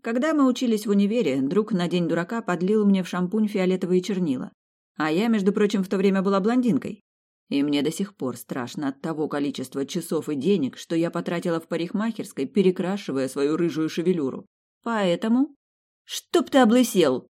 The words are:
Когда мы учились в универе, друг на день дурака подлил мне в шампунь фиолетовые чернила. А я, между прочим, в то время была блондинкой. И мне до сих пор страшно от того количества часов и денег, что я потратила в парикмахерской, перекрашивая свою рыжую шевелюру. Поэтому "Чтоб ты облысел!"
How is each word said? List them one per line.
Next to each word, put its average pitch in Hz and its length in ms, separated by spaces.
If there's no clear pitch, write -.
Когда 254 320
мы 285 120
учились 233 400
в 214 40
универе, 202 520
друг 185 300
на 175 160
день 170 200
дурака 170 340
подлил 190 440
мне 196 180
в 180 40
шампунь 190 400
фиолетовые 185 540
чернила. 180 500
А 156 140
я, 196 160
между 208 260
прочим, 208 300
в 185 40
то 196 100
время 190 240
была 196 200
блондинкой. 233 600
И 139 140
мне 143 180
до 147 100
сих - 240
пор 123 200
страшно 139 540
от - 120
того 156 260
количества 139 580
часов 165 420
и 151 80
денег, 143 420
что - 180
я 165 140
потратила 170 500
в 160 80
парикмахерской, 175 760
перекрашивая 180 840
свою 143 300
рыжую 156 320
шевелюру. 160 560
Поэтому 226 720
"Чтоб - 460
ты 277 100
облысел!" 208 720